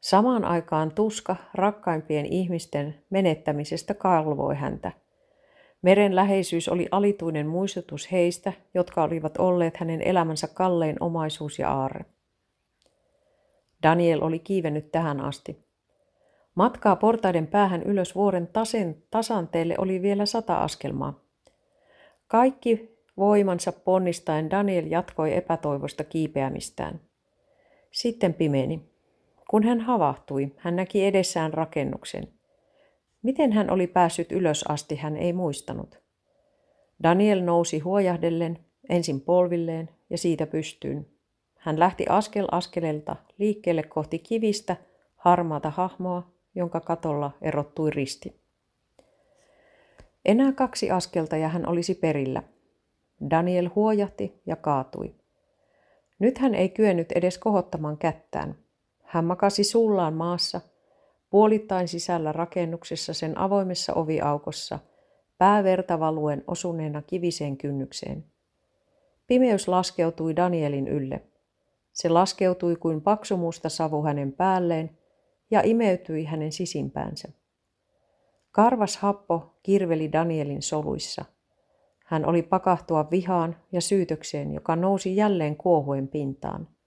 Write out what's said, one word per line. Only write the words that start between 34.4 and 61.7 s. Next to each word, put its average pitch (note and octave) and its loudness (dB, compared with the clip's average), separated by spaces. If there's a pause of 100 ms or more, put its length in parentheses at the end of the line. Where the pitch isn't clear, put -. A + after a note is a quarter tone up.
asti, D3+ -6
hän D3+ -6
ei F3 -2
muistanut. E3 -6 (1040)
Daniel F#3+ 4
nousi E3+ 2
huojahdellen, E3+ 0 (300)
ensin E3 0
polvilleen E3+ 0 (200)
ja F3 -4
siitä E3 0
pystyyn. D3 -6 (480)
Hän D#3 -4
lähti F3+ 2
askel G3+ 0
askeleelta D#3 -4 (220)
liikkeelle G3+ 0
kohti D#3 -6
kivistä, G#3+ -2 (400)
harmaata E3 2
hahmoa, F3+ -6 (240)
jonka E3+ -4
katolla D3 -4 (120)
erottui D3+ -2
risti. - -6 (1800)
Enää C4 6
kaksi C4 -2
askelta E3+ -2
ja D#3 0
hän E3+ -4
olisi F3 -2
perillä. C#3+ -2 (880)
Daniel F3 2
huojahti G3+ -2
ja E3 -4
kaatui. - -4 (1040)
Nyt B3+ 2
hän B3+ 2
ei F#3 2
kyennyt F#3 2
edes F3+ 0
kohottamaan E3 -2
kättään. - -6 (440)
Hän E3 -2
makasi G3 2
sullaan G3+ 2
maassa, E3+ -4 (720)
puolittain G#3 4